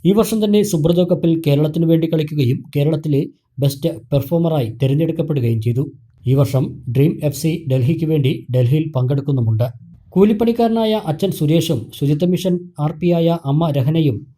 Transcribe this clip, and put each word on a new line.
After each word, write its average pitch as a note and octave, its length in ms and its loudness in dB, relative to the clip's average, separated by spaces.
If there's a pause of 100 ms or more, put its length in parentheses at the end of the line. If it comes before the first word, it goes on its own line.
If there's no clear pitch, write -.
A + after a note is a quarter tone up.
ഈ F#3 80 6
വർഷം A3 320 2
തന്നെ G#3 160 2
സുബ്രതോ F3 420 2
കപ്പിൽ E3 440 0
കേരളത്തിനു D3+ 380 0
വേണ്ടി E3 280 2
കളിക്കുകയും D3 500 -2 (120)
കേരളത്തിലെ D3+ 500 0 (340)
ബെസ്റ്റ് C3 300 -2 (220)
പെർഫോമറായി D3 720 0
തിരഞ്ഞെടുക്കപ്പെടുകയും C#3+ 800 0
ചെയ്തു. A#2+ 300 -2 (360)
ഈ B2+ 60 2
വർഷം C3+ 580 0
ഡ്രീം C#3 320 2
എഫ് D3 120 -2
സി E3 360 -4
ഡൽഹിക്ക് C#3+ 340 0
വേണ്ടി C3+ 500 0
ഡൽഹിയിൽ D3+ 400 2
പങ്കെടുക്കുന്നുമുണ്ട്. B2+ 680 0 (460)
കൂലിപ്പണിക്കാരനായ A3 960 2
അച്ഛൻ E3 260 -2
സുരേഷും D#3+ 640 0
ശുചിത്വ D3+ 320 0
മിഷൻ F3+ 320 0 (200)
ആർ D3+ 120 -2 (100)
പി F3 60 0
ആയ E3+ 380 2
അമ്മ D3+ 260 0
രഹനയും C#3 560 0 (100)